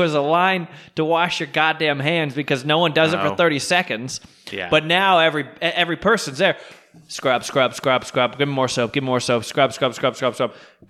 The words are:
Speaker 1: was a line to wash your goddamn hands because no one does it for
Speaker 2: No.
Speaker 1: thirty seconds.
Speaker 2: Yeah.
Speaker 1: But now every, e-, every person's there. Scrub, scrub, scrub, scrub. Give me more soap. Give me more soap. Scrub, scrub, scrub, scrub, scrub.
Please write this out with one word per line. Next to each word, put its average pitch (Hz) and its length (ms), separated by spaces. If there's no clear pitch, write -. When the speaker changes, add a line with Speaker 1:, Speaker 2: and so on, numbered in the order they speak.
Speaker 1:
was 165 120
a 147 80
line 175 480
to 160 80
wash 165 380
your 156 100
goddamn 156 480
hands 151 340
because 135 300
no 151 160
one 170 140
does 156 180
it 185 60
for 196 120
Speaker 2:
No. 196 60
Speaker 1:
thirty 165 240
seconds. 131 600
Speaker 2:
Yeah. 95 160
Speaker 1:
But 156 160
now 185 340
every, 151 240
e-, 127 40
every 170 360
person's 185 400
there. 180 180
Scrub, 123 360
scrub, 127 300
scrub, 127 320
scrub. 123 320
Give 143 100
me 143 60
more 131 140
soap. 120 260
Give 143 100
me 131 40
more 127 120
soap. 120 260
Scrub, 135 280
scrub, 123 220
scrub, 123 200
scrub, 123 200
scrub. 120 180